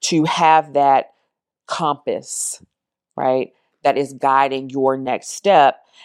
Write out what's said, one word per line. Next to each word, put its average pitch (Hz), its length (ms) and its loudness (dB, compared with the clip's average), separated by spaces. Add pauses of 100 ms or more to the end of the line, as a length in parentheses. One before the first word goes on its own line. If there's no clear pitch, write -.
to 160 220 0
have 160 500 0
that 139 400 0 (520)
compass, - 960 -6 (520)
right? 131 380 -2 (300)
That 143 160 2
is 139 160 -6
guiding 135 560 0
your 135 260 0
next 131 320 -6
step. 160 560 2 (200)